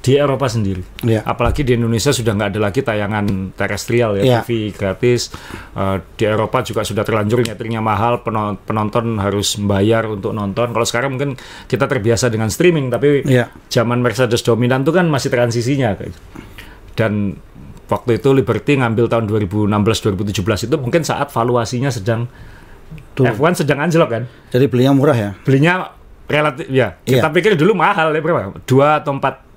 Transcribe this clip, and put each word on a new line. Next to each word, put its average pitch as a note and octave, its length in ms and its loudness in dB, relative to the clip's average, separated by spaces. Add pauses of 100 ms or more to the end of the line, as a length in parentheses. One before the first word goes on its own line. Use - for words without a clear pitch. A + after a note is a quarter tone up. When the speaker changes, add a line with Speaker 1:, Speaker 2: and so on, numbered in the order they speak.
Speaker 1:
Di C3 160 2
Eropa C3+ 320 2
sendiri. G2+ 320 -2 (240)
Speaker 2:
Iya. A2+ 240 2
Speaker 1:
Apalagi A#2 320 0
di B2+ 160 2
Indonesia A#2 320 0
sudah A#2 240 0
nggak G2+ 240 -2
ada G#2+ 80 -2
lagi G2 160 -2
tayangan G#2 720 -2
terestrial G#2 640 -2
ya, G2 80 0
Speaker 2:
Iya. A#2+ 160 4
Speaker 1:
T - 80 -8
V A2 240 -4
gratis. A#2 560 -2 (480)
Eh, G2 200 -2 (200)
di A2+ 80 -2
Eropa G#2+ 400 0
juga A2 160 -4
sudah G#2 240 -2
terlanjur A2 400 0
nyetirnya A2 400 -6
mahal, A2 400 0
penon-, G#2+ 320 -4
penonton A2 640 -4
harus G2+ 400 -2
membayar G#2 480 2
untuk G#2 240 -6
nonton. G#2+ 400 -4
Kalau A2 160 -2
sekarang B2+ 320 -4
mungkin C#3 160 -4 (320)
kita B2+ 160 0
terbiasa A#2 480 0
dengan A2 160 -2
streaming, D#3+ 400 2
tapi C3+ 400 2
Speaker 2:
Iya. B2 240 2 (160)
Speaker 1:
zaman A#2+ 320 0
Mercedes A#2+ 400 2
dominan B2 480 2
tuh D#3+ 80 2
kan F3+ 80 4
masih C#3+ 240 0
transisinya, A#2+ 640 0
kayak - 240 -8
gitu. - 40 -20 (760)
Dan G#2 400 0 (480)
waktu A2 320 0
itu C3+ 160 4
Liberty B2 480 2
ngambil A#2 240 2
tahun A2+ 240 0
dua G#2+ 80 0
ribu G#2+ 320 0
enam G#2 160 2
belas, G#2+ 160 2
dua G2+ 160 0
ribu F2+ 80 -4
tujuh G2+ 160 -4
belas G2+ 240 0
itu C#3+ 160 -2
mungkin C3+ 240 0
saat C#3 240 -2
valuasinya A#2+ 640 0
sedang A2+ 320 -2 (880)
Speaker 2:
Tuh. - 160 2
Speaker 1:
F A2 80 -2
one E3+ 160 2
sedang D3 320 0
anjlok E3 240 2
kan? A#2 160 -4 (240)
Speaker 2:
Jadi B2+ 160 2
belinya B2+ 320 4
murah C3+ 220 4
ya? G2+ 120 -2 (140)
Speaker 1:
Belinya D3+ 480 2 (320)
relatif, D3 480 -2
ya. A#2 320 2
Speaker 2:
Iya. B2 160 2
Speaker 1:
Kita D#3 80 2
pikir F3+ 240 2
dulu F#3 240 4
mahal D#3+ 400 2
ya, D#3+ 80 0
berapa? B2+ 400 -2
Dua C#3+ 400 4
atau C#3+ 80 -4
empat C3+ 440 -4